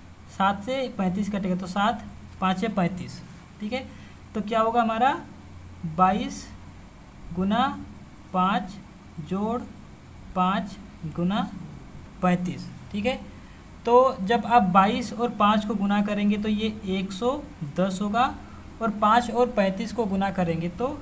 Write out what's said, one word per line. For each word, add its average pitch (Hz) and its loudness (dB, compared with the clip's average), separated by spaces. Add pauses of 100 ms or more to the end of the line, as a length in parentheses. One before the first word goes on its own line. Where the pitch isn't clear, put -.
(300)
सात 196 2
से 262 -2 (100)
पैंतीस 196 0
कटेगा, 190 -2
तो 185 -6
सात, 214 0 (360)
पाँच 185 2
है 220 -2
पैंतीस, - -2 (380)
ठीक 214 -6
है। 262 -4 (480)
तो 220 -2
क्या 220 2
होगा 226 4
हमारा, 226 4 (720)
बाईस 190 2 (840)
गुना 208 2 (680)
पाँच 190 2 (500)
जोड़ 214 -2 (720)
पाँच 190 0 (360)
गुना 185 0 (720)
पैंतीस, 180 0 (240)
ठीक 202 -4
है। 262 0 (640)
तो 254 8
जब 214 2
आप 233 8
बाईस 196 4
और 233 0
पाँच 208 4
को 214 -2
गुना 202 2
करेंगे 208 2
तो 214 -2
ये 214 0 (240)
एक 190 -2
सौ 240 0 (460)
दस 185 0
होगा, 233 2 (460)
और 220 2
पाँच 220 4
और 240 4
पैंतीस 190 0
को 233 0
गुना 196 0
करेंगे 170 0
तो 269 -4